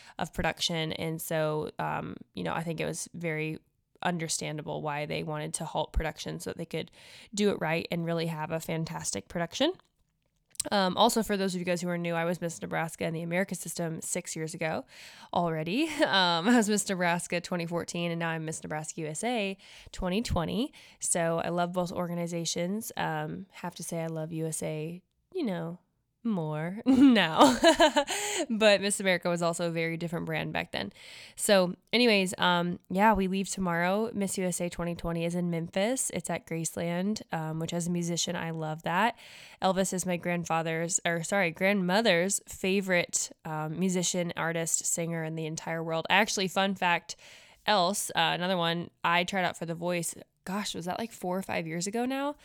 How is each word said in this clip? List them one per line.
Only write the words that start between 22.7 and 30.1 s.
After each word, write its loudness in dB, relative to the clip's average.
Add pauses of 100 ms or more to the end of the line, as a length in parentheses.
Um, -4
have -10
to -12
say -6
I -4
love -6
U -2
S -6
A, -6 (320)
you -4
know, -4 (440)
more -2
<laughs> -4
now. 8
<laughs> 8 (800)
But 6
Miss 0
America 2
was 2
also 0
a -2
very -2
different -4